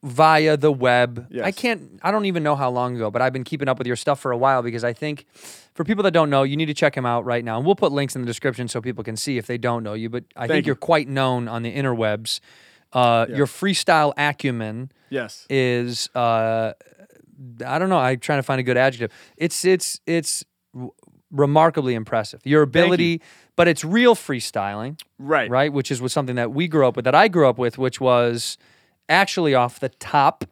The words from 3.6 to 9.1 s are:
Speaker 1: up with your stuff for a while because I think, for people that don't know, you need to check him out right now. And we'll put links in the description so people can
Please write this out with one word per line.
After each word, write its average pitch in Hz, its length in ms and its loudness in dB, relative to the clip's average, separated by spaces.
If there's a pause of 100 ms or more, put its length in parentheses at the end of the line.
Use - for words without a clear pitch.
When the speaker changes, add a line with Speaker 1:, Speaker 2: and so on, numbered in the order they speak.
Speaker 1:
up 127 100 0
with 123 80 -6
your 120 100 -2
stuff 143 240 -2
for 131 120 -4
a 120 40 -2
while 131 260 2
because 117 220 -6
I 120 80 0
think, 151 320 -8 (500)
for - 80 -6
people 202 220 0
that 196 80 4
don't 160 160 4
know, 139 140 4
you 139 160 0
need 160 80 -2
to 147 80 -4
check 147 200 2
him 127 120 -4
out 120 180 -2
right 120 180 -2
now. 113 140 -6
And 127 80 -4
we'll 185 100 4
put 185 160 0
links 139 240 -2
in 131 60 -8
the 123 60 -6
description 120 420 -6
so 117 140 -8
people 113 200 -8
can 110 140 -10